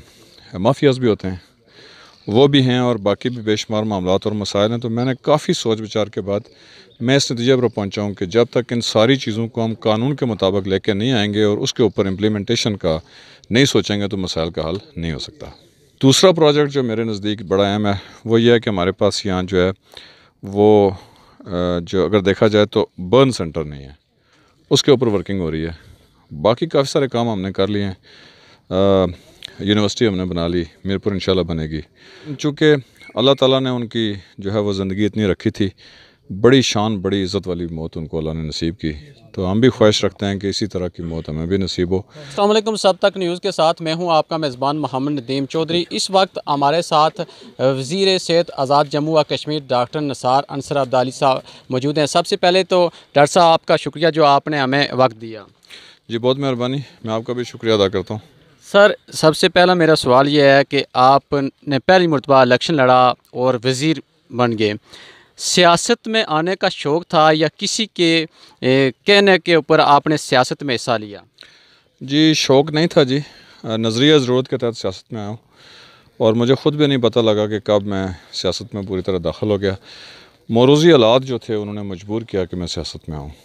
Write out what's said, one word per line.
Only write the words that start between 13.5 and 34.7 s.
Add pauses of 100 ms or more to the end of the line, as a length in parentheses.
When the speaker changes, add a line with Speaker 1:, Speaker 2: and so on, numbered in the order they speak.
Speaker 1:
नहीं
सोचेंगे,
तो
मसाइल
का
हल (180)
नहीं
हो
सकता। (480)
दूसरा
प्रोजेक्ट
जो
मेरे
नज़दीक
बड़ा
अहम
है, (240)
वो
ये
है
कि
हमारे
पास
यहाँ
जो
है (720)
वो, (440)
अ, (340)
जो
अगर
देखा
जाए,
तो (100)
बर्न
सेंटर
नहीं
है, (720)
उसके
ऊपर
वर्किंग
हो
रही
है। (560)
बाकी
काफ़ी
सारे
काम
हमने
कर
लिए
हैं। (720)
अ, (480)
यूनिवर्सिटी
हमने
बना
ली, (180)
मीरपुर
इंशाल्लाह
बनेगी। (580)
चूँकि (520)
अल्लाह
ताला
ने
उनकी (180)
जो
है
वो